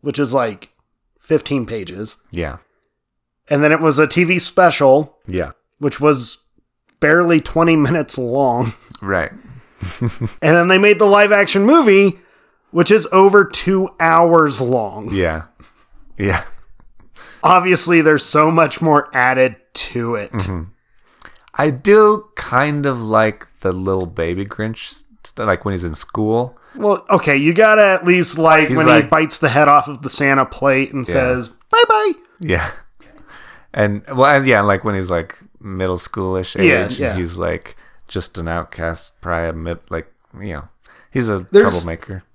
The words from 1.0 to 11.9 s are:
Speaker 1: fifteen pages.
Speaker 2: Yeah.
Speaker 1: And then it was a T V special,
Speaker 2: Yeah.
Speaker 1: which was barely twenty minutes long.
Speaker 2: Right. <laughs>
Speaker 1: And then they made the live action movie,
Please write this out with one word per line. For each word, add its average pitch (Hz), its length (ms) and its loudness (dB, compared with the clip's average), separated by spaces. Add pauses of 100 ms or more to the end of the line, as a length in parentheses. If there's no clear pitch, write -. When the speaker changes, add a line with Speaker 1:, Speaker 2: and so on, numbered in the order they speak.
Speaker 1:
fifteen 139 460 -2
pages. 101 500 -12 (140)
Speaker 2:
Yeah. 80 280 -8 (880)
Speaker 1:
And 147 140 0
then 151 100 2
it 156 80 0
was 156 180 2
a 151 80 4
T 175 180 0
V 175 140 -2
special, 151 880 2
Speaker 2:
Yeah. 90 260 -8 (260)
Speaker 1:
which 143 220 -4
was 135 380 0 (640)
barely 165 400 2
twenty 165 360 0
minutes 151 420 -2
long. 123 540 -2 (280)
Speaker 2:
Right. 95 300 -2 (500)
<laughs> 90 200 -12
Speaker 1:
And 123 560 0
then 175 120 2
they 190 100 4
made 202 200 4
the 214 80 2
live 208 260 4
action 202 320 2
movie, 202 540 4 (540)